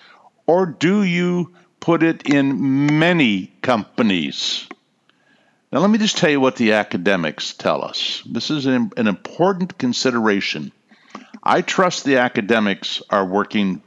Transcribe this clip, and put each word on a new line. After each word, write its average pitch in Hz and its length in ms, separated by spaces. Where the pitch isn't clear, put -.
or 180 180
do 180 380
you 180 500
put 165 200
it 165 260
in 139 720
many 147 520
companies? 98 1040
Now, 131 80
let 190 100
me 220 80
just 214 200
tell 175 120
you 143 100
what 131 160
the 107 180
academics 95 800
tell 78 300
us. - 420
This - 260
is 147 140
an, 123 320
an 113 100
important 175 680
consideration. 110 920
I 147 180
trust - 440
the 139 120
academics 113 920
are 98 160
working 95 600